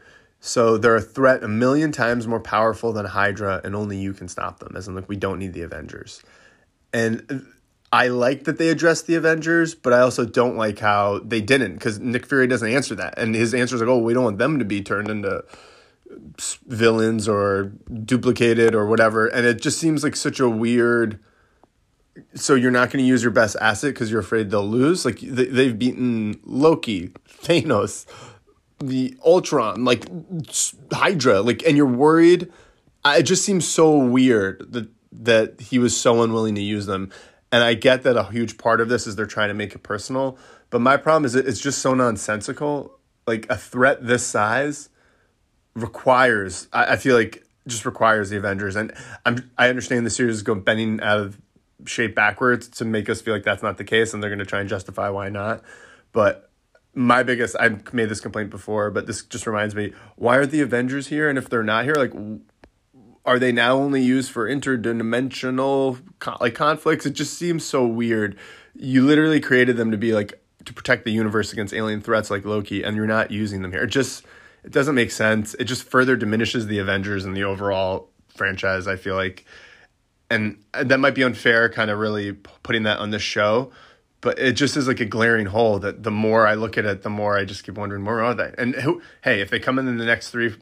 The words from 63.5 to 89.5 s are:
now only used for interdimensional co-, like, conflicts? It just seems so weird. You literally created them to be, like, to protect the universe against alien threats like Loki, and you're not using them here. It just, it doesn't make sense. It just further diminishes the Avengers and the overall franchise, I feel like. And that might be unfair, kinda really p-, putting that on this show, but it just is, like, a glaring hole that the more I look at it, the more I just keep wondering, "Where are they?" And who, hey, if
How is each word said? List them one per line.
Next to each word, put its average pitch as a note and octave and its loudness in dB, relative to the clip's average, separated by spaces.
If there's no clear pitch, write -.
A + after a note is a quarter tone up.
now A#2+ 4
only C#3 2
used B2+ 2
for A2 -2
interdimensional B2+ -2
co-, - -10
like, A#2+ 0
conflicts? D#3 0
It C#3 -4
just - -8
seems E3+ -2
so C3 0
weird. A2+ 0
You C3 2
literally D3+ 6
created B2 4
them A2+ 0
to G#2 -2
be, A2+ 0
like, G#2 -2
to - -18
protect - -2
the A2+ -2
universe G#2+ 0
against G#2 -6
alien G#2+ -4
threats A2 -2
like G2+ -4
Loki, G2+ -4
and G#2+ -4
you're G#2+ -2
not A2 0
using G#2 -6
them F2+ -8
here. F#2 -4
It G#2 -4
just, - -2
it - -18
doesn't C#3+ 2
make A2+ 0
sense. A2 0
It B2 -6
just A#2 -6
further B2+ 2
diminishes A2 -2
the G#2 -2
Avengers G2 -2
and F#2+ -8
the G2 -4
overall G2 -4
franchise, F#2+ -2
I F#2+ -2
feel F#2+ -6
like. F#2+ -4
And G#2+ -4
that C3+ 2
might C#3 2
be C3+ 0
unfair, A#2 2
kinda G#2+ -2
really G#2 -4
p-, - -20
putting A2+ -2
that G#2 0
on G#2 -6
this G#2 -4
show, A2 0
but - -2
it B2 2
just B2+ 0
is, C3 -2
like, B2+ 0
a B2 -2
glaring A2+ 0
hole G#2+ 2
that G2+ -8
the A2+ -4
more A2 2
I G#2+ 4
look G#2+ -6
at A2 -2
it, G2 -4
the G#2+ -8
more G#2 -2
I G2 -2
just G2 -12
keep G2+ -14
wondering, G2+ -8
"Where A2+ -2
are A#2 0
they?" F2+ -6
And B2 -2
who, E3+ -2
hey, A2+ 0
if G2+ -4